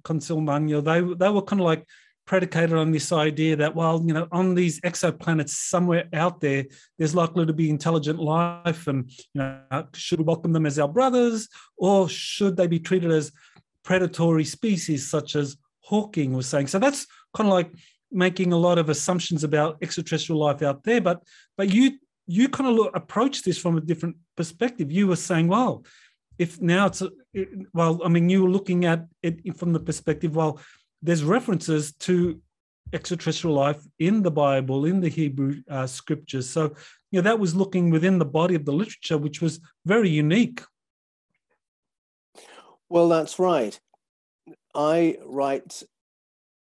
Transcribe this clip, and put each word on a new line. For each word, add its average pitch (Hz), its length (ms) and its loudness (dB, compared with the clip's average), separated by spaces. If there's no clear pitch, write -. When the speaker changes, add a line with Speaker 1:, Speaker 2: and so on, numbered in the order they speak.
Speaker 1:
Consilmagno, 151 800 -2
they, 165 180 2
they 185 160 2
were 202 100 0
kind 202 200 0
of, 175 40 2
like, 160 220 0
predicated 170 500 2
on 160 140 2
this 151 200 -2
idea 156 440 2
that, 151 180 0
well, 165 320 0
you 160 80 2
know, 165 180 -2
on 185 220 2
these 175 280 0
exoplanets 165 680 -2
somewhere 175 640 0
out 175 280 -2
there, 139 240 0
there's 156 160 0
likely 170 320 2
to 160 60 0
be 156 180 0
intelligent 156 480 -2
life, 170 680 -2
and, 131 240 -4
you 139 80 -4
know, 135 540 -8
should - 240 0
we 160 60 2
welcome 165 280 0
them 160 140 2
as 143 100 -4
our 147 100 2
brothers, 240 640 2
or 190 300 4
should - 480 -2
they 180 120 2
be 165 120 0
treated 170 320 0
as 151 200 0
predatory 170 600 2
species, 165 640 -4
such 151 260 -4
as 143 220 -4
Hawking 170 540 -2
was 127 120 -2
saying? 139 220 0
So 190 100 -2
that's 269 300 0
kind 214 120 0
of, 196 60 4
like, 175 200 0
making 180 420 0
a 170 40 4
lot 170 220 4
of 156 100 0
assumptions 170 540 -2
about 156 400 0
extraterrestrial 160 560 -4
life 147 220 0
out 139 220 -2
there, 233 180 2
but, 175 220 0
but 196 160 0
you, 262 240 4
you 220 220 2
kind 269 200 -2
of 233 60 4
look, 208 200 2
approach 233 480 -2
this 180 140 0
from 170 200 0
a 156 40 -2
different 165 340 -4
perspective. 175 560 -4
You 196 160 2
were 180 80 2
saying, 170 320 0
well, 196 360 0
if 165 200 -4
now 185 280 4
it's, 185 140 -6
a, 190 100 -6
it, 190 160 -6
well, 165 300 2
I 185 60 0
mean, 170 200 4
you 190 140 4
were 180 60 4
looking 180 360 0
at 165 200 0
it 165 360 -6
from 170 160 -2
the 160 60 0
perspective, 156 560 -4
well, 156 240 -2
there's 160 200 0
references 160 680 0
to 175 480 -2
extraterrestrial 165 640 -4
life 143 260 0
in 196 240 2
the 175 80 0
Bible, 139 540 0
in 185 160 2
the 170 60 0
Hebrew, 139 640 -2
uh, 135 160 -6
scriptures. - 640 -8
So, 156 240 -2
you 185 100 2
know, - 0 -
that 220 180 2
was 180 160 0
looking 190 360 2
within 180 260 2
the 165 80 0
body 160 300 0
of 147 100 -4
the 143 80 -2
literature, 170 460 -4
which 147 200 -6
was 165 220 -4
very 202 240 2
unique. 156 520 2
Speaker 2:
Well, 170 180 4
that's 160 300 0
right. 156 420 0
I 156 480 2
write 135 600 -6